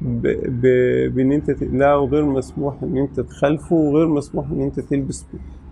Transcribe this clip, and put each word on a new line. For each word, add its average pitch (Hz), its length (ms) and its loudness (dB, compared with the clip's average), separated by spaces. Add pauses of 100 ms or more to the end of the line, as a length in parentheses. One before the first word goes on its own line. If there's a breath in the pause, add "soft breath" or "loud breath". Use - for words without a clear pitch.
ب-، 123 600 -2
ب-، 127 540 4
بإن 131 160 2
أنت 147 200 0
تقلعه، 139 480 2
وغير 143 260 2
مسموح 139 580 -4
إن - 140 -2
أنت 135 220 -2
تخالفه، 147 560 0
وغير 156 320 4
مسموح 143 440 -2
إن 135 100 -2
أنت 139 180 -4
تلبس، 135 460 -4 (460 loud breath)